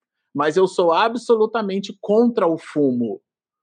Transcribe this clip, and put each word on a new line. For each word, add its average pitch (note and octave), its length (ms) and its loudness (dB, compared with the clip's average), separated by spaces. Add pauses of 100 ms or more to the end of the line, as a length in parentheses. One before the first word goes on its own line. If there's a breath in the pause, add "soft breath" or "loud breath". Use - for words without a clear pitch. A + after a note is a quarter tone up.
(360)
mas D3 220 0
eu F#3+ 100 4
sou F3 240 0
absolutamente G#3+ 1120 -2
contra A3 460 2
o E3 100 0
fumo. B2 640 -2 (420)